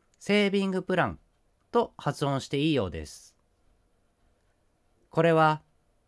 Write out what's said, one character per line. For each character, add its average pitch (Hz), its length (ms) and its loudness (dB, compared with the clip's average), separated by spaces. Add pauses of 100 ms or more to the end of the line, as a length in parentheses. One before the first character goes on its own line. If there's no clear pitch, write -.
(180)
セ 202 300 0
ー - 20 0
ビ 196 160 0
ン 190 60 -4
グ 185 100 -2
プ 185 140 -2
ラ 151 100 0
ン 85 140 -8 (500)
と - 260 0
発 147 300 -4
音 139 140 -2
し - 80 -14
て 143 100 -4
い 156 140 0
い - 20 2
よ 110 120 0
う 87 40 -6
で 80 160 -10
す。 - 300 -20 (1700)
こ 165 120 0
れ 165 80 4
は、 156 320 4 (460)